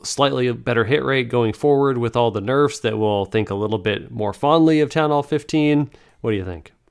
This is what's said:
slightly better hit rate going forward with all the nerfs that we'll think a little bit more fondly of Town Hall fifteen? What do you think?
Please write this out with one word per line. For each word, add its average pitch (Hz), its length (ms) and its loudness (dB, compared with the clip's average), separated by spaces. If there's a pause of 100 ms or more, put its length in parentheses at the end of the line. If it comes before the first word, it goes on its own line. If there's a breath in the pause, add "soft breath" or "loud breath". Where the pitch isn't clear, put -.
slightly 131 480 0
better 117 320 -2
hit 131 200 0
rate 131 240 -2
going 117 240 0
forward 139 460 2
with 117 180 -4
all 120 140 2
the 101 100 -4
nerfs 135 400 0
that 110 180 -2
we'll 104 280 0
think 107 240 -2
a 98 40 -4
little 107 220 -2
bit 101 340 -4
more 107 220 -4
fondly 156 480 4
of 147 80 0
Town 156 220 0
Hall 147 120 0
fifteen? 147 680 0 (320 soft breath)
What 117 80 -2
do 107 80 0
you 95 80 -6
think? 87 260 -14 (180)